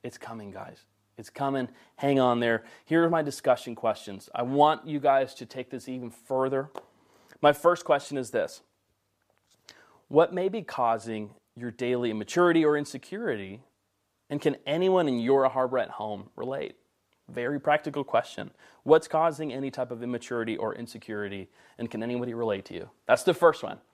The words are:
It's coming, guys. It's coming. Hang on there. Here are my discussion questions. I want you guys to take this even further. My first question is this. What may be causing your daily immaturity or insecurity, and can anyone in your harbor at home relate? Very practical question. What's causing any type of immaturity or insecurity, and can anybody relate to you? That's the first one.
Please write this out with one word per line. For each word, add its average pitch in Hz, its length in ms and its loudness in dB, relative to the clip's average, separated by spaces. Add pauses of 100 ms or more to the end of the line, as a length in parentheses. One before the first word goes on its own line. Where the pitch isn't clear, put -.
It's - 160 -12
coming, 110 320 -14
guys. - 340 -18 (320)
It's 110 140 -18
coming. 139 400 -4 (260)
Hang 139 240 4
on 120 200 6
there. 117 240 2 (200)
Here 165 180 4
are 165 60 4
my 165 140 2
discussion 127 520 0
questions. 104 600 -4
I 123 80 -2
want 143 440 4
you 147 140 -6
guys 135 360 2
to 120 100 -14
take 127 240 -12
this 131 180 -12
even 127 220 -10
further. 135 580 -2 (720)
My 147 140 6
first 175 320 2
question 143 320 0
is 123 120 -6
this. 92 300 -4 (1500)
What 170 260 4
may 190 160 0
be 220 100 -6
causing 113 720 -4 (260)
your 120 140 -10
daily 123 400 -2
immaturity 165 520 2
or 151 140 4
insecurity, 131 840 -8 (680)
and 147 100 -6
can 147 180 0 (100)
anyone 175 420 2
in 123 100 0
your 135 300 4
harbor 131 300 0
at - 140 -4
home 104 440 -10
relate? 131 400 -8 (540)
Very 135 300 -4
practical 147 440 0
question. - 460 -2 (320)
What's 160 260 6
causing 156 440 0
any 135 180 -6
type 127 200 -6
of 120 120 -10
immaturity 120 540 -4
or 107 180 -4
insecurity, 104 760 -10 (300)
and 117 120 -8
can 110 120 -6
anybody 123 320 -4
relate 113 320 -2
to - 80 -14
you? - 160 -12 (160)
That's 127 160 4
the 175 120 4
first - 280 4
one. - 160 -10 (160)